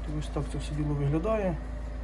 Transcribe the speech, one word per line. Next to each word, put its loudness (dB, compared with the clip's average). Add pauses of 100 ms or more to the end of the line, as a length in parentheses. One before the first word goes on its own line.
то -2
ось -2
так -2
це -4
все -4
діло 2
виглядає. 2 (480)